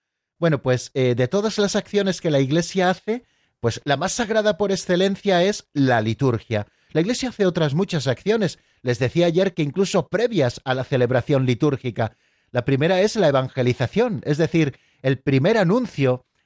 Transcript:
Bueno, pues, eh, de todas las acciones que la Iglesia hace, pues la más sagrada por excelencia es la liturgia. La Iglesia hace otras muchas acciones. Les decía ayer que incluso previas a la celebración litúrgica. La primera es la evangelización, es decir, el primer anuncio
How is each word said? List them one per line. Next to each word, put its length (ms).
Bueno, 220
pues, 320
eh, 220
de 120
todas 300
las 180
acciones 460
que 80
la 120
Iglesia 480
hace, 340
pues 260
la 120
más 140
sagrada 460
por 140
excelencia 720
es 300
la 280
liturgia. 680
La 100
Iglesia 280
hace 160
otras 280
muchas 320
acciones. 540
Les 180
decía 260
ayer 280
que 100
incluso 460
previas 540
a 120
la 80
celebración 600
litúrgica. 720
La 140
primera 360
es 140
la 140
evangelización, 960
es 120
decir, 400
el 160
primer 400
anuncio 680